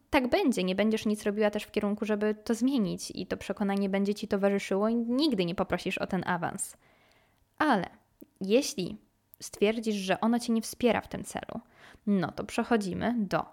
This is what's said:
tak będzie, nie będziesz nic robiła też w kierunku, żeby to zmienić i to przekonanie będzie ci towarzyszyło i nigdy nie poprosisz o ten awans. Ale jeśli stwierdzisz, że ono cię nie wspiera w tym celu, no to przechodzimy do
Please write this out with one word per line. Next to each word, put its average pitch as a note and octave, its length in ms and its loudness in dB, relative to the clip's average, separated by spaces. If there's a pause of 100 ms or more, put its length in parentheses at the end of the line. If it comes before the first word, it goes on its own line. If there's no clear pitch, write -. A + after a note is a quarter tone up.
(100)
tak C4 180 4
będzie, C#4+ 360 2
nie F#3 100 0
będziesz G#3+ 320 2
nic G#3 160 0
robiła G#3 280 2
też G#3 120 -2
w - 80 -16
kierunku, G#3 340 -2
żeby G#3+ 300 0
to A3 200 -2
zmienić G#3+ 600 0
i F#3+ 120 -6
to - 100 -4
przekonanie G3 520 0
będzie G3 260 2
ci G#3 140 -6
towarzyszyło G3+ 600 2
i A#3 80 2
nigdy A#3+ 480 2
nie E3+ 100 -2
poprosisz F3+ 440 -2
o - 80 -4
ten F#3 200 -2
awans. E3+ 500 -4 (800)
Ale C4 280 4 (540)
jeśli G3+ 560 2 (440)
stwierdzisz, A3 560 0
że F#3+ 240 0
ono A#3 180 2
cię A#3 140 -2
nie A3+ 100 0
wspiera - 380 0
w - 80 -10
tym - 160 -10
celu, - 360 -8 (460)
no F#3+ 260 2
to - 120 -8
przechodzimy G#3 720 0
do F3+ 340 0